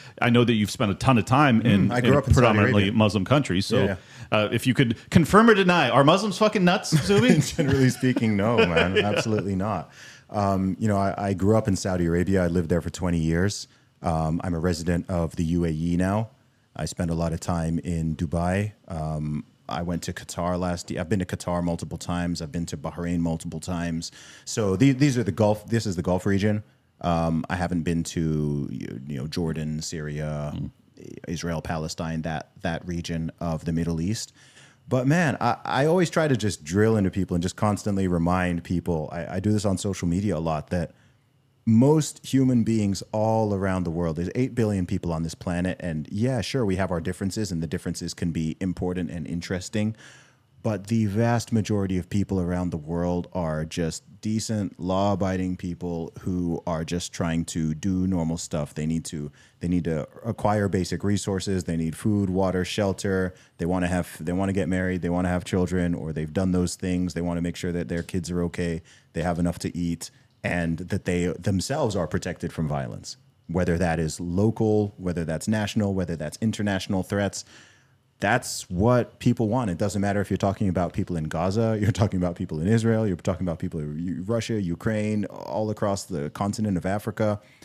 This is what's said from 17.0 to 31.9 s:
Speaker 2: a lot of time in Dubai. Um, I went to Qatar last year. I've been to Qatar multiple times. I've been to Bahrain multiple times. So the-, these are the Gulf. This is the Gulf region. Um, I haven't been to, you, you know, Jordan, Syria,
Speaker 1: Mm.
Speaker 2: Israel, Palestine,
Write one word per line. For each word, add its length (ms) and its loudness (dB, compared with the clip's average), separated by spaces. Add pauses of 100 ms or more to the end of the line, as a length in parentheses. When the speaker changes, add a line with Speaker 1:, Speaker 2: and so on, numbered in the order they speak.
Speaker 2:
a 40 -2
lot 180 0
of 80 -4
time 380 -2
in 360 -2
Dubai. 580 -2 (160)
Um, 560 -6 (260)
I 120 -4
went 220 -4
to 100 -6
Qatar 440 -4
last 320 -4
year. 80 -4
I've 120 -6
been 80 2
to 80 -2
Qatar 360 -4
multiple 360 -4
times. 420 -4
I've 100 -8
been 160 -4
to 120 -8
Bahrain 400 -4
multiple 420 -4
times. 500 -4 (360)
So 300 0
the-, 160 6
these 260 2
are 40 2
the 100 0
Gulf. 360 2
This 160 0
is 100 -2
the 60 -2
Gulf 240 0
region. 380 2 (400)
Um, 480 0
I 60 -2
haven't 260 -2
been 220 0
to, 680 -2
you, 340 -10
you 120 -8
know, 80 -6
Jordan, 560 -4
Syria, 720 -6
Speaker 1:
Mm. 160 -8 (580)
Speaker 2:
Israel, 320 -4
Palestine, 640 -6